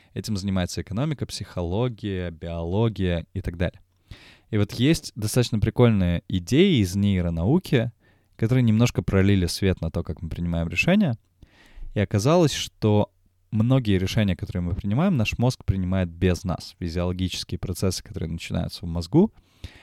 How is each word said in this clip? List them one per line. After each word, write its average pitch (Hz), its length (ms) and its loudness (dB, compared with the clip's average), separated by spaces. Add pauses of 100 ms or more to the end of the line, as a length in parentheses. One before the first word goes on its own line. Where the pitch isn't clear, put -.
(140)
Этим 104 240 -6
занимается 92 440 -2
экономика, 127 440 -4
психология, 98 1040 -4
биология 85 1040 -2
и 98 80 -6
так 87 160 -6
далее. 87 240 -4 (680)
И 110 80 0
вот 101 160 0
есть 147 420 2
достаточно 113 440 0
прикольные 98 680 4
идеи 117 540 4
из 90 140 0
нейронауки, 101 960 2 (440)
которые 123 280 2
немножко 113 380 2
пролили 95 460 4
свет 92 340 -2
на 80 100 -4
то, 85 120 -4
как - 180 -10
мы 82 80 -8
принимаем 85 400 -2
решения. 170 480 2 (760)
И 104 40 -2
оказалось, 135 540 2
что - 600 0 (380)
многие 110 460 2
решения, 95 380 0
которые - 260 -6
мы 87 140 -2
принимаем, 143 400 0
наш 107 220 -2
мозг 123 260 0
принимает 92 460 0
без 85 340 0
нас. - 360 -6
Физиологические 90 800 -4
процессы, 95 440 -4
которые - 260 -8
начинаются 87 560 -6
в 87 40 -6
мозгу, 87 440 2 (500)